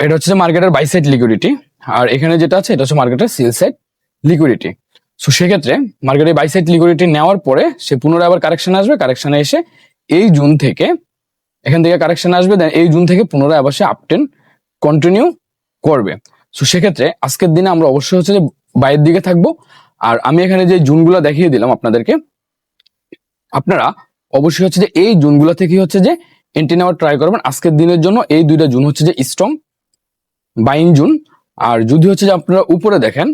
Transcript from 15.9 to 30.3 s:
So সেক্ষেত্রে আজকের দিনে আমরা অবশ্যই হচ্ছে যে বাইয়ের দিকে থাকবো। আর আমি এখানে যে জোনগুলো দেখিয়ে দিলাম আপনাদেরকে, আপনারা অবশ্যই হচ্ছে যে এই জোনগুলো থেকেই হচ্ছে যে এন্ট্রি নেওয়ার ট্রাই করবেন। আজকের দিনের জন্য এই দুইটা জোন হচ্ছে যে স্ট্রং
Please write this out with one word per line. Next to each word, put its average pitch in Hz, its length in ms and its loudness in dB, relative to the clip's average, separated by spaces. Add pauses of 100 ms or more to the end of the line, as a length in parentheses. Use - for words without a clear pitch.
So - 80 -18 (100)
সেক্ষেত্রে 180 340 0 (200)
আজকের 170 280 -2
দিনে 185 220 2
আমরা 160 180 2
অবশ্যই 143 260 -2
হচ্ছে 180 180 0
যে 190 40 2 (400)
বাইয়ের 143 260 2
দিকে 170 200 2
থাকবো। 185 220 2 (520)
আর 117 140 0 (120)
আমি 147 180 2
এখানে 185 260 0
যে 185 60 4 (100)
জোনগুলো 165 300 2 (100)
দেখিয়ে 151 260 0
দিলাম 120 240 0
আপনাদেরকে, 117 360 -2 (1400)
আপনারা 135 320 -2 (480)
অবশ্যই 151 320 0
হচ্ছে 175 180 -2
যে - 60 0 (140)
এই 220 80 2 (120)
জোনগুলো 147 360 4
থেকেই 180 240 0
হচ্ছে 190 220 -2
যে 269 60 2 (440)
এন্ট্রি 156 240 -2
নেওয়ার 180 200 0
ট্রাই 151 220 0
করবেন। 180 180 0 (100)
আজকের 160 300 -2
দিনের 170 260 2
জন্য 196 120 2 (180)
এই 160 140 4
দুইটা 160 240 2
জোন 127 120 0
হচ্ছে 147 220 -2
যে 180 60 0 (160)
স্ট্রং 196 200 -2 (1080)